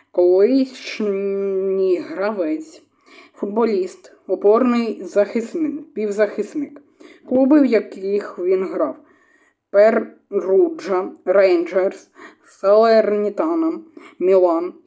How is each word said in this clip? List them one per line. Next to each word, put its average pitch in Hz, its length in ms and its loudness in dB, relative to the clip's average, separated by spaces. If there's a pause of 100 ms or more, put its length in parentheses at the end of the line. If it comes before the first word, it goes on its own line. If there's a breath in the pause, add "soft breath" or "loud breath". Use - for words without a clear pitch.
(120)
колишній 196 1900 0
гравець, 165 840 -6 (500 soft breath)
футболіст, 208 800 -4 (140)
опорний 226 760 0
захисник, 190 920 -4
півзахисник. 202 880 -4 (480 loud breath)
Клуби, 269 320 4
в 269 40 4
яких 202 720 -4
він 185 240 0
грав: 165 340 -4 (720 soft breath)
Перуджа, 190 1400 0 (140)
Рейнджерс, 190 840 0 (360 loud breath)
Салернітана, 208 1300 0 (400 loud breath)
Мілан, 180 540 2 (140)